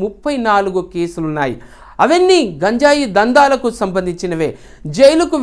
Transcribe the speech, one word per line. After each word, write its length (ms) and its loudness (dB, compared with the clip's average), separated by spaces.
ముప్పై 320 -6
నాలుగు 320 0
కేసులున్నాయి. 640 -4
అవన్నీ 360 4
గంజాయి 400 2
దందాలకు 540 2
సంబంధించినవే. 680 -4
జైలుకు 460 4